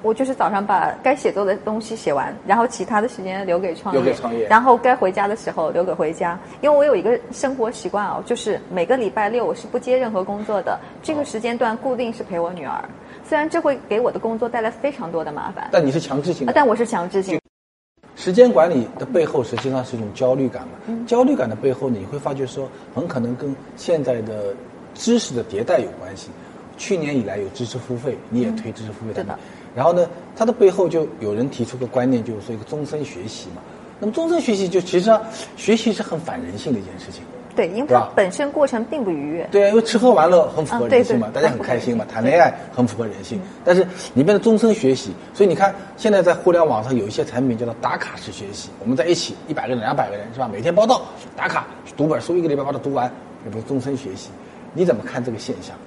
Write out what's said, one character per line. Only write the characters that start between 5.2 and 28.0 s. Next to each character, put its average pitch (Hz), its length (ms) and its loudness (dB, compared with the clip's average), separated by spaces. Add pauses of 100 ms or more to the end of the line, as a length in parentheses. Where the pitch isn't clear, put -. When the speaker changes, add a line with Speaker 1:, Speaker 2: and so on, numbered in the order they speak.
Speaker 1:
的 202 80 -2
时 - 140 -8
候 165 220 -2
留 165 120 0
给 185 80 -2
回 160 220 -2
家。 175 260 -4 (220)
因 285 100 6
为 294 60 6
我 285 80 6
有 277 100 4
一 180 60 0
个 233 180 2 (120)
生 269 240 -4
活 233 140 -2
习 208 200 -8
惯 202 180 -2
哦， 165 180 -6
就 240 100 -2
是 208 260 -4 (100)
每 175 140 0
个 233 100 2
礼 226 140 0
拜 208 180 -2
六 226 180 0
我 - 100 -2
是 - 120 -16
不 - 100 -6
接 254 200 0
任 247 140 -2
何 185 120 -2
工 202 220 -6
作 208 160 -2
的， - 180 -4 (220)
这 320 140 -4
个 294 100 -2
时 226 140 -8
间 233 180 -4
段 226 200 0
固 262 180 -2
定 233 180 -4
是 226 100 -10
陪 175 160 -6
我 170 140 -2
女 170 100 -10
儿。 127 100 -6
Speaker 2:
哦。 - 120 -6 (420)
Speaker 1:
虽 320 100 0
然 302 120 0
这 339 100 0
会 294 180 0 (120)
给 208 100 2
我 240 120 2
的 208 80 -6
工 226 180 -4
作 233 100 -2
带 233 140 -4
来 220 80 0
非 277 220 -4
常 185 200 -10
多 165 140 -4
的 156 60 -10
麻 147 200 -8
烦。 - 200 -10
Speaker 2:
但 165 140 4
你 135 60 2
是 156 80 0
强 143 220 -4
制 170 100 -2
性 208 140 -4
的。 240 60 0
Speaker 1:
啊， - 40 0
但 294 100 6
我 220 100 4
是 233 100 2
强 185 240 -4
制 196 120 0
性。 180 180 -2 (760)
Speaker 2:
时 - 160 -4
间 240 200 8
管 175 180 6
理 127 180 0 (100)
的 135 80 -8
背 170 200 2
后 143 180 0
实 117 140 -6
际 135 120 -2
上 131 140 -2
是 123 120 -10
一 113 40 -4
种 107 140 -6
焦 127 220 2
虑 135 120 0
感 120 160 -6
嘛。 - 60 -14 (160)
Speaker 1:
嗯。 226 220 -6
Speaker 2:
焦 240 160 4
虑 277 120 4
感 120 140 -2
的 110 60 -6
背 131 180 2
后， 131 160 -4
你 101 160 -4
会 139 140 -8
发 143 160 -6
觉 135 100 -4
说， 131 240 -8 (240)
很 160 140 -4
可 135 120 -4
能 120 160 -2
跟 139 180 -6 (220)
现 165 260 0
在 123 200 -2
的 104 320 -6 (400)
知 233 240 2
识 202 160 -2
的 120 100 -2
迭 196 200 -4
代 170 160 2
有 107 100 -4 (100)
关 92 160 -14
系。 - 140 -16 (480)
去 - 180 -2
年 147 220 -2
以 117 60 0
来 98 140 -6
有 98 120 -6
知 120 160 -8
识 123 120 -8
付 123 200 -8
费， 123 180 -4 (140)